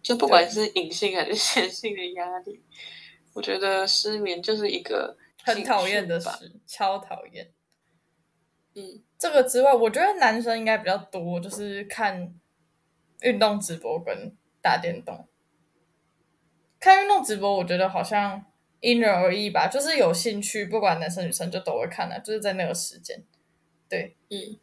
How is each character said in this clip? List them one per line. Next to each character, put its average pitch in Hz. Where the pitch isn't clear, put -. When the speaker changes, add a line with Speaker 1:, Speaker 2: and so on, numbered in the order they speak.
Speaker 1:
就 240
不 -
管 175
是 214
隐 165
性 185
还 170
是 208
显 196
性 208
的 180
压 180
力， 202
Speaker 2:
对。 -
Speaker 1:
我 202
觉 190
得 190
失 214
眠 180
就 220
是 208
一 175
个 -
Speaker 2:
很 214
讨 214
厌 196
的 170
事， 170
Speaker 1:
警 -
讯 -
吧。 -
Speaker 2:
超 196
讨 -
厌。 -
Speaker 1:
嗯。 196
Speaker 2:
这 339
个 285
之 254
外， 277
我 226
觉 262
得 403
男 233
生 233
应 226
该 220
比 185
较 185
多， 175
就 185
是 202
看 190
运 233
动 208
直 170
播 165
跟 104
打 135
电 -
动。 -
看 381
运 403
动 403
直 214
播， 196
我 180
觉 180
得 190
好 185
像 202
因 233
人 214
而 180
异 208
吧， 165
就 262
是 294
有 175
兴 208
趣， 208
不 208
管 175
男 165
生 175
女 151
生 170
就 185
都 156
会 135
看 175
啊， -
就 214
是 214
在 196
那 180
个 165
时 -
间。 -
对。 175
Speaker 1:
嗯。 208